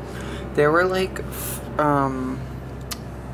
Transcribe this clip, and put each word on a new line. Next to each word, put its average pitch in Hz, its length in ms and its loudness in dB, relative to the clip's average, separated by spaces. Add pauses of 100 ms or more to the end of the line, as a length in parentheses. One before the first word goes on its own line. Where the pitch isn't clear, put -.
(540)
There 147 180 6
were, 175 140 6
like, 185 340 0
f-, - 600 -6
um, 135 600 2 (960)